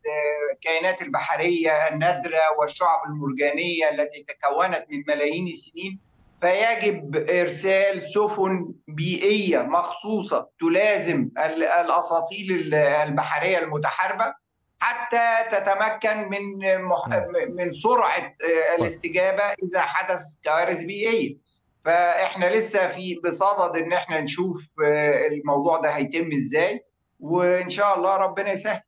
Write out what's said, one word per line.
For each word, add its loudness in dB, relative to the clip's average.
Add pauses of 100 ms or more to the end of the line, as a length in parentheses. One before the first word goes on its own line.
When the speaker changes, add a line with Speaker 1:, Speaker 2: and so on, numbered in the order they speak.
Speaker 1:
بالكائنات -2
البحرية 2
النادرة 2 (200)
والشعب 2
المرجانية 0
التي -2
تكونت 0
من -8
ملايين 0
السنين، -10 (420)
فيجب 0 (140)
إرسال 2
سفن 0 (140)
بيئية 0
مخصوصة -2 (100)
تلازم 2
ال-، 0
الأساطيل 0
ال-، 0
البحرية 2
المتحاربة -2 (460)
حتى 0
تتمكن 0
من -2
مح-، 0
Speaker 2:
مم. -2
Speaker 1:
من -4
سرعة، 2
آه، -8 (360)
Speaker 2:
طيب. 0
Speaker 1:
الاستجابة 0
إذا -2
حدث -2 (220)
كوارث 0
بيئية. -2 (400)
فإحنا 2 (100)
لسه 2
في -6
بصدد 0
إن -2
إحنا -2
نشوف، -6 (100)
آه، 2
الموضوع 0
ده 2
هيتم -2
إزاي، 0 (340)
وإن 2
شاء 2
الله 2
ربنا -2
يسهل. -4